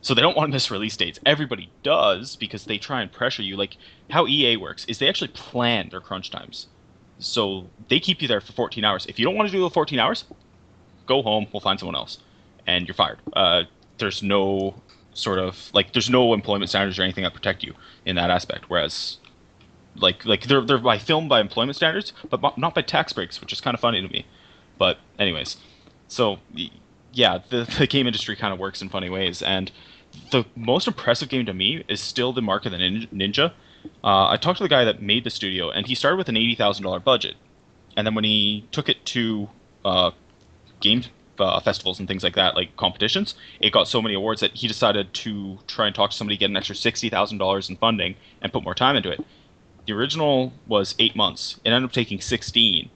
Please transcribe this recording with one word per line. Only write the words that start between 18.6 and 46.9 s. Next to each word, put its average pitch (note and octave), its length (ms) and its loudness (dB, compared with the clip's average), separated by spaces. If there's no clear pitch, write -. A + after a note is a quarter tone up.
Whereas, E2 480 -2
like, - 300 0
like, G#2+ 180 2
they're, C3 180 4
they're C3 160 2
by A#2 220 2
film, D#3+ 280 0
by B2 140 6
employment A#2 340 -2
standards, E3+ 380 0
but - 120 -2
mo-, C#3+ 140 0
not D3+ 200 -4
by D#3+ 60 0
tax - 320 0
breaks, - 280 -8
which - 100 -14
is - 100 -8
kinda A#2+ 160 -2
funny A2+ 240 2
to F#2+ 60 -8
me. - 180 -8
But F#2 220 2
anyways, E2+ 380 -2
so, G#2 320 0
y-, E2+ 140 -8
yeah, G#2 260 4
the, A#2+ 160 -2
the C#3 100 4
game C3+ 200 2
industry G#2+ 300 -4
kinda G2+ 180 -2
works F#2+ 260 -8
in G2 60 -10
funny F#2 220 -6
ways, F#2 320 -4
and F#2+ 280 -2
the B2 140 2
most A#2+ 320 0
impressive B2+ 400 0
game B2+ 180 -2
to G2+ 80 -6
me G2 360 -2
is G2+ 100 -4
still B2 320 -2
the B2 100 -2
Mark G2+ 240 0
of G#2+ 60 -4
the F2+ 60 -8
Nin-, G2 360 -2
Ninja. G2+ 380 2
Uh, G2 260 6
I A2 80 2
talked F3+ 200 0
to G#3+ 60 -2
the E3+ 60 0
guy C3 160 6
that G#2+ 160 0
made G#2+ 240 0
the A#2 40 -4
studio, F#2 420 -4
and G2 140 -4
he B2 100 -2
started D3+ 220 2
with F#3 120 -4
an A2+ 80 0
eighty A#2 180 2
thousand G2+ 280 2
dollar F#2 180 -2
budget, B2 340 2
and G#2+ 100 0
then A2 80 0
when G#2+ 80 0
he G#2+ 480 2
took - 160 -4
it - 200 -4
to, A2 420 -2
uh, F#2 280 2
game, A#2 240 4
uh, F#2+ 220 2
festivals G2 400 -2
and F#2+ 80 -6
things F#2+ 160 -4
like F2 120 0
that, F#2 200 4
like, F2+ 220 -4
competitions, G#2+ 580 0
it G#2 120 2
got F#2+ 160 4
so A#2+ 140 0
many G#2+ 140 -2
awards A2 260 -2
that G2 100 0
he - 160 -6
decided G#2 460 0
to G2+ 440 -8
try - 180 -2
and G2+ 100 -2
talk G2+ 160 0
to - 60 -8
somebody, G#2 200 -4
get G2 120 2
an G2 80 -2
extra F#2+ 180 -6
sixty A#2 340 -2